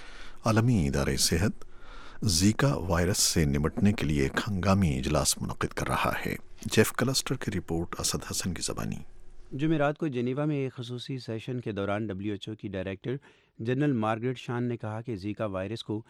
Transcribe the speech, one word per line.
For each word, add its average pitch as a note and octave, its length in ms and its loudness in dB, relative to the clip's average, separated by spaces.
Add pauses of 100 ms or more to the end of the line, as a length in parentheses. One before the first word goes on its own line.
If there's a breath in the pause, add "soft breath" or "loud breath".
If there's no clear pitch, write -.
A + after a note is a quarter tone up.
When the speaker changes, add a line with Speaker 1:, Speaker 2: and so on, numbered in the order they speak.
(460 loud breath)
Speaker 1:
عالمی A2+ 420 6
ادارہ C#2 280 2
صحت - 500 2 (560 loud breath)
زیکا G#2+ 540 4
وائرس F2 420 2
سے - 280 4
نمٹنے D2 480 4
کے - 120 -2
لیے D2 180 4
ایک - 240 0
ہنگامی F#2+ 520 4
اجلاس C#2 420 2
منعقد - 320 -2
کر - 140 -4
رہا - 240 0 (140)
ہے۔ - 100 -4 (260)
جیف - 300 4
کلسٹر - 440 0
کی - 160 -4
رپورٹ E2+ 480 -2
اسد - 320 -2
حسن F#2 220 -2
کی - 80 -8
زبانی۔ G#1 340 -4 (560)
Speaker 2:
جمعرات D3+ 460 2
کو E3 100 -2
جنیوا B2+ 380 -2
میں D3+ 100 0
ایک C3+ 180 -2
خصوصی B2 440 -8
سیشن A#2 420 -6
کے A#2 120 -6
دوران G2+ 360 0
ڈبلیو G2 240 -4
ایچ G2+ 180 -8
او G#2+ 60 -8
کی G#2+ 120 -8
ڈائریکٹر G2 480 -4 (440 soft breath)
جنرل C3 320 0
مارگریٹ A2+ 460 0
شان B2 260 -4
نے A#2+ 140 -2
کہا A2 240 -6
کہ A#2 140 -6
زیکا G#2 300 -4
وائرس G2 380 -4
کو A2 260 -4